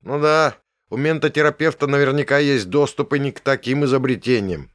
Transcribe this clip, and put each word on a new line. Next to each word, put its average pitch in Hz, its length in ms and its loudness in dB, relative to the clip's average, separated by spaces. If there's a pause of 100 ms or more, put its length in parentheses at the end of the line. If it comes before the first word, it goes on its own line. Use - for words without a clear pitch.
Ну 143 180 -6
да, 151 380 2 (320)
у 110 80 -8
ментотерапевта 151 880 0
наверняка 143 520 0
есть 139 320 2
доступ 139 440 0
и 147 60 0
не 139 120 -2
к - 100 -18
таким 135 420 -2
изобретениям. 123 920 0